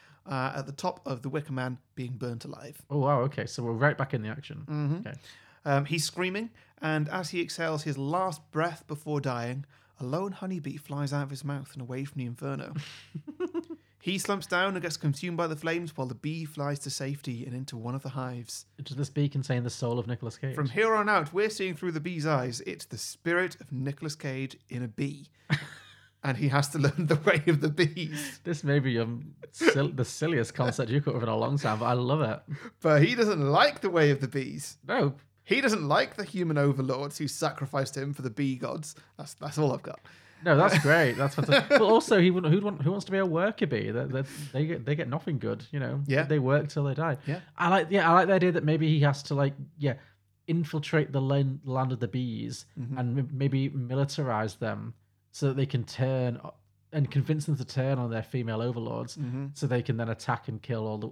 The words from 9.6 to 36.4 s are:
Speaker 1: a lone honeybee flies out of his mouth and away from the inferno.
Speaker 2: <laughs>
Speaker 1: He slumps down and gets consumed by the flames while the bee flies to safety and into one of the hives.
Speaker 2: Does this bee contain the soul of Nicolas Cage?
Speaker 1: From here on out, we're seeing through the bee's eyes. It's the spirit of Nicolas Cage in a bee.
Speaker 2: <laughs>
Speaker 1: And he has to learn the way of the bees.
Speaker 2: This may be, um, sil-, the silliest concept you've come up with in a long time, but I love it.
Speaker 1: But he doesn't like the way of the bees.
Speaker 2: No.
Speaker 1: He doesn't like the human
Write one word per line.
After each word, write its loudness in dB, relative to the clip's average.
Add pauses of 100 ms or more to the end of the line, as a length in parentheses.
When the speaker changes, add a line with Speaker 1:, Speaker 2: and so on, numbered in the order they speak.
Speaker 1:
a -8
lone -4
honeybee -8
flies -6
out -2
of -6
his -12
mouth -6
and -12
away -6
from -10
the -4
inferno. -8 (400)
Speaker 2:
<laughs> -8 (420)
Speaker 1:
He -2
slumps -4
down 0
and -4
gets -6
consumed -2
by 0
the -4
flames -4
while -4
the -8
bee -6
flies -4
to -8
safety -6
and -8
into -8
one -6
of -6
the -10
hives. -8 (180)
Speaker 2:
Does -10
this -2
bee 2
contain 0
the -2
soul -2
of -4
Nicolas -6
Cage? -6
Speaker 1:
From 0
here 2
on 2
out, 2
we're 2
seeing -4
through -4
the -4
bee's -4
eyes. 0
It's -10
the -12
spirit -2
of -14
Nicolas -6
Cage -8 (120)
in -6
a -6
bee. -6 (220)
Speaker 2:
<laughs> 2 (640)
Speaker 1:
And -2
he 2
has 4
to -4
learn 2
the 6
way 4
of 4
the 2
bees. -2
Speaker 2:
This -4
may 4
be, 2
um, -4 (240)
sil-, 4
the -2
silliest -2
concept -2
you've 2
come -2
up -2
with -4
in -2
a 0
long 0
time, 0
but -2
I 2
love 0
it. -2 (400)
Speaker 1:
But 6
he 6
doesn't 2
like 4
the 0
way 6
of 2
the -2
bees. -6 (100)
Speaker 2:
No. 2 (280)
Speaker 1:
He 2
doesn't 2
like 2
the -6
human -2